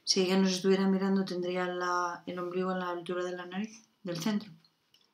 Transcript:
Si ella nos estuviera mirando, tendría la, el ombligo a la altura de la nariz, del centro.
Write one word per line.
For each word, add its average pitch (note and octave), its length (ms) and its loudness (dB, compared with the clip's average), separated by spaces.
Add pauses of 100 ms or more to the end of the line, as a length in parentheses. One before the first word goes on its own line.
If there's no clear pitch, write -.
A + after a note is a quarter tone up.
Si - 160 2
ella F#3 180 4
nos F#3+ 120 4
estuviera F#3+ 360 4
mirando, F#3+ 380 2
tendría F3+ 420 -2
la, F3+ 580 -2
el F3 140 -6
ombligo F3+ 300 -2
a F#3 80 0
la F3+ 140 -2
altura F3 300 -4
de F3+ 140 -4
la F3 120 -8
nariz, F#3+ 380 -8 (160)
del E3+ 160 -6
centro. G#3 320 -2 (640)